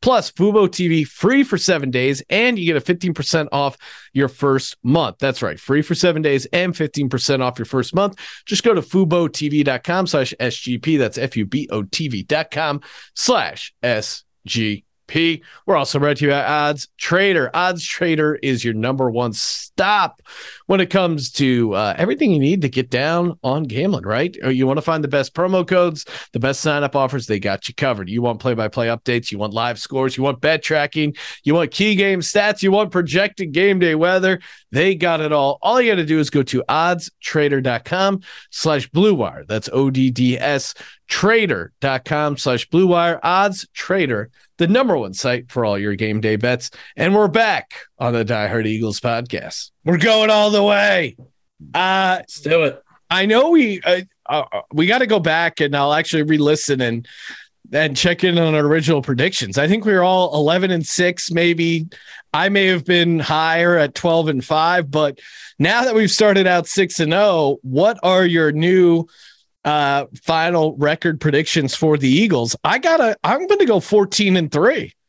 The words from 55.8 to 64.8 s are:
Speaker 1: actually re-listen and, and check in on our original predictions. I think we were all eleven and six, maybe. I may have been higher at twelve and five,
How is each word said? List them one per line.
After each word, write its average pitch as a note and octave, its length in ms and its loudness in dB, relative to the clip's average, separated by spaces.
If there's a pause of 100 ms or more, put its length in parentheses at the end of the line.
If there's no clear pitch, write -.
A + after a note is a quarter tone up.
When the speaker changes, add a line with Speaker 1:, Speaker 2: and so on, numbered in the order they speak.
Speaker 1:
actually D#3 320 0
re-listen D3+ 560 2
and, A#2 260 -2 (640)
and D3 260 -2
check F3 280 0
in F3 140 2
on D#3+ 180 2
our D3+ 100 2
original D3+ 360 2
predictions. C3 540 -2
I C#3+ 120 0
think G#3 160 0
we G#3+ 80 2
were F#3 100 4
all F3+ 320 2
eleven E3+ 380 2
and E3 120 -2
six, - 460 -2
maybe. E3 560 0 (460)
I E3+ 160 0
may G3 180 2
have F3+ 180 0
been E3+ 360 2
higher E3 560 2
at D3 180 2
twelve E3 340 0
and C3+ 160 -2
five, D#3+ 460 0